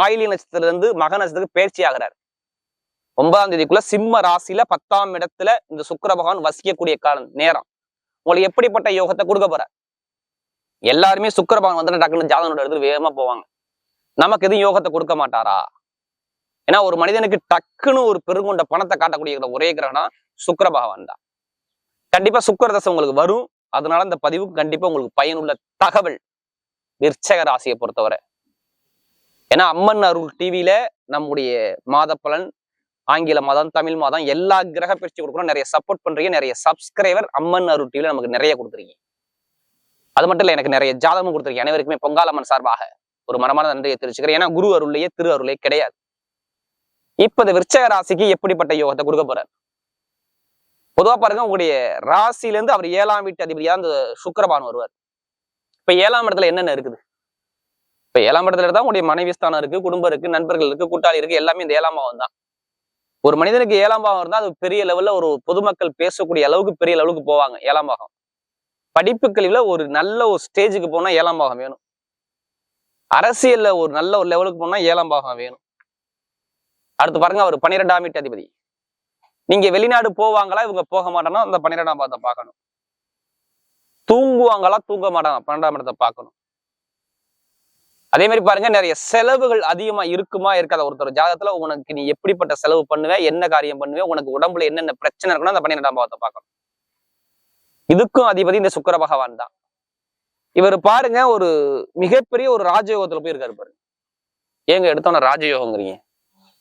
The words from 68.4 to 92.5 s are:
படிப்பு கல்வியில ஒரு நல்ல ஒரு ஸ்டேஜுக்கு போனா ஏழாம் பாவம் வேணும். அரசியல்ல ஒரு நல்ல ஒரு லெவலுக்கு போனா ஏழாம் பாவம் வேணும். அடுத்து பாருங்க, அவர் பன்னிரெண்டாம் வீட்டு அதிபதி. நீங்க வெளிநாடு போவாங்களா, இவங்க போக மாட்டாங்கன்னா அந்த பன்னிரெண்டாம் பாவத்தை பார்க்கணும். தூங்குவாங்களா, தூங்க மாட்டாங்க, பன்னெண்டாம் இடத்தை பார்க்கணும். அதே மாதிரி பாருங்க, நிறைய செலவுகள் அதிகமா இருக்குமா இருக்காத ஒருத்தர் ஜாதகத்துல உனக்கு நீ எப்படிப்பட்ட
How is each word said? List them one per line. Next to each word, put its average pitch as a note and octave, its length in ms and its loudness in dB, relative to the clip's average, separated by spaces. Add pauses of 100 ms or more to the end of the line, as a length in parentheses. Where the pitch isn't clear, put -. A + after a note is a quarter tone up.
படிப்பு A3+ 280 0 (100)
கல்வியில G#3+ 340 2
ஒரு D#3+ 120 -2 (160)
நல்ல G#3 200 -2 (140)
ஒரு E3+ 140 -4
ஸ்டேஜுக்கு G3 500 0
போனா F#3 140 -2 (100)
ஏழாம் E3 220 0
பாவம் B2+ 220 -4
வேணும். C3+ 160 -16 (1400)
அரசியல்ல A3+ 480 4 (140)
ஒரு D#3 100 -2 (100)
நல்ல F#3 200 -2
ஒரு F3 140 -2
லெவலுக்கு F3 300 -2
போனா F#3+ 140 -2 (120)
ஏழாம் E3+ 240 -2
பாவம் B2+ 300 -6
வேணும். B2 180 -18 (1400)
அடுத்து D#3 220 0
பாருங்க, F#3+ 200 2
அவர் D#3+ 200 2
பன்னிரெண்டாம் F3+ 420 2
வீட்டு D#3 160 -8
அதிபதி. A#2+ 220 -10 (1080)
நீங்க G3 240 4
வெளிநாடு A#3 420 2
போவாங்களா, G#3 480 0
இவங்க F#3 160 -4 (120)
போக F#3 200 -2
மாட்டாங்கன்னா F3 320 0
அந்த F#3+ 180 0
பன்னிரெண்டாம் D#3+ 360 -2
பாவத்தை C3 260 -6
பார்க்கணும். A#2+ 300 -8 (1500)
தூங்குவாங்களா, A#3 680 4 (120)
தூங்க G3+ 260 -4
மாட்டாங்க, D3+ 300 -2
பன்னெண்டாம் D3+ 320 -2
இடத்தை B2+ 160 -10 (100)
பார்க்கணும். A#2 300 -4 (1800)
அதே F3 140 6
மாதிரி A3+ 180 2
பாருங்க, G#3 280 4
நிறைய F3 180 2 (160)
செலவுகள் A#3 520 2 (100)
அதிகமா G3+ 320 -4 (100)
இருக்குமா F#3+ 460 -2
இருக்காத E3 280 -2
ஒருத்தர் C3+ 320 -6
ஜாதகத்துல F3 340 0 (100)
உனக்கு D3+ 340 -10
நீ C#3+ 60 -6 (100)
எப்படிப்பட்ட F3 500 0